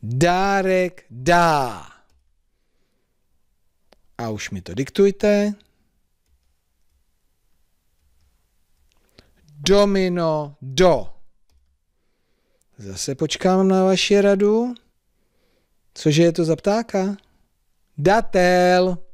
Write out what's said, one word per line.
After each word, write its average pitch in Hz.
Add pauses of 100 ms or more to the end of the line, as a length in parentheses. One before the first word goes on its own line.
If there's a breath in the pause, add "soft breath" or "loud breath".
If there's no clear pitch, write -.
dárek 185
dá. 135 (2250)
A 117
už 107
mi 92
to 87
diktujte. 202 (4000 soft breath)
Domino 175
do. 135 (1600)
Zase 98
počkám 185
na 190
vaši 190
radu. 208 (1200)
Cože 156
je 170
to 165
za 160
ptáka? 202 (800)
Datel. 180 (160)